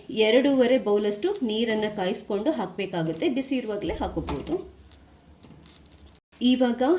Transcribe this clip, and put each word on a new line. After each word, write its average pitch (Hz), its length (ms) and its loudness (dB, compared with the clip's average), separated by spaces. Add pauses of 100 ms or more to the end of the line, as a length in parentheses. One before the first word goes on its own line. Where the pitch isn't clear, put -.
(260)
ಎರಡೂವರೆ 254 580 6
ಬೌಲಷ್ಟು 208 440 0 (200)
ನೀರನ್ನ 214 380 0 (100)
ಕಾಯಿಸ್ಕೊಂಡು 208 600 -2
ಹಾಕಬೇಕಾಗುತ್ತೆ. 185 680 -4 (100)
ಬಿಸಿ 269 240 -4
ಇರುವಾಗಲೇ 214 400 -6
ಹಾಕೋಬಹುದು. 160 540 -6 (2000)
ಇವಾಗ 247 320 2 (160)